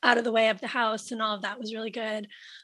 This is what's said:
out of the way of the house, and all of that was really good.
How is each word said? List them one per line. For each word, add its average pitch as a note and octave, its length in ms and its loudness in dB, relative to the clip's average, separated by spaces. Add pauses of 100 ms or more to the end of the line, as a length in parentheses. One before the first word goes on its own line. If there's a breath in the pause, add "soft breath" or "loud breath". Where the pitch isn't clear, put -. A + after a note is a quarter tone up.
out A#3+ 140 6
of A#3 60 2
the A#3 80 0
way A3 180 6
of G#3 120 0
the B3 60 -6
house, A3 440 -2
and A3+ 100 -4
all G#3+ 140 0
of F#3+ 60 -10
that G#3 180 -6
was A3 140 -8
really A3 180 -6
good. A3 360 -6 (360 loud breath)